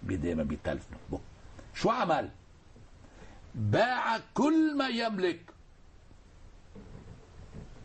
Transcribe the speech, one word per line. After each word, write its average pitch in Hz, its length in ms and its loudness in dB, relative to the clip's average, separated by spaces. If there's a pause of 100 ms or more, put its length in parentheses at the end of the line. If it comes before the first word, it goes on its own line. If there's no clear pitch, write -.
بدايما 85 400 0
بيتلفنوا. 73 560 -4 (120)
بو. - 80 -2 (560)
شو - 160 2
عمل؟ 175 400 2 (1200)
باع 220 680 2 (140)
كل 311 420 6
ما 269 120 4
يملك. 208 520 0 (2500)